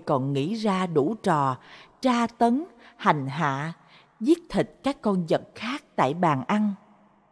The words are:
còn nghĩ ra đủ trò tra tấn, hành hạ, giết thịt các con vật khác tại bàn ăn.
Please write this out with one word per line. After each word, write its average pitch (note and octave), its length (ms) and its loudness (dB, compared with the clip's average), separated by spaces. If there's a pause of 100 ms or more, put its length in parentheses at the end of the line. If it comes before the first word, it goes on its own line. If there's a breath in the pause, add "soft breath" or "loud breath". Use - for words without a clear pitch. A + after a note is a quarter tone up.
còn C#3 260 0
nghĩ C#3+ 220 -2
ra G3 320 0
đủ D#3+ 360 0
trò C#3+ 340 2 (440 loud breath)
tra A#3+ 260 2
tấn, A#3+ 380 0 (320 loud breath)
hành D3+ 300 0
hạ, C#3+ 460 -2 (480 soft breath)
giết D4+ 180 4 (120)
thịt G3+ 320 -2
các C#4 200 -4
con F#3+ 260 0
vật E3 140 2 (120)
khác B3 300 -8 (120)
tại C#3+ 180 0
bàn E3+ 320 0
ăn. G#3 280 0 (580)